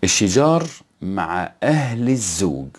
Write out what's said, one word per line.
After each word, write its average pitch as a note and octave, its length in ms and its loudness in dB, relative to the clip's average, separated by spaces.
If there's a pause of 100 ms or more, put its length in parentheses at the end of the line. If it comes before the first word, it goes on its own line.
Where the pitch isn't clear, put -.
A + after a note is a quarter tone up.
الشجار C#3 600 4 (360)
مع F2+ 500 -4 (100)
أهل B2 460 0
الزوج F#2 600 -2 (100)